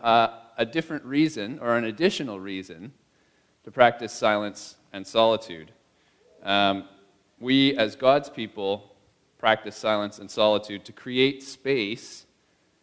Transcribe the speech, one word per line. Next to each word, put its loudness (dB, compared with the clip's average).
uh, 4
a 0
different -6
reason -2
or 0
an 0
additional -2
reason -12
to -20
practice 4
silence -2
and -10
solitude. 0
Um, 0
we, 2
as 0
God's 2
people, -6
practice 0
silence -2
and -16
solitude 0
to -20
create 0
space -6